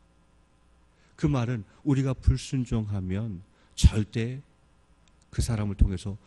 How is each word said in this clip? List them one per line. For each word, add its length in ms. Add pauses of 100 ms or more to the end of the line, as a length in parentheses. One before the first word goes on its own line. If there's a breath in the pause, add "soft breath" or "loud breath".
(1160 soft breath)
그 120
말은 380 (200 loud breath)
우리가 300
불순종하면 1300 (320 soft breath)
절대 680 (880)
그 140
사람을 320
통해서 420 (100)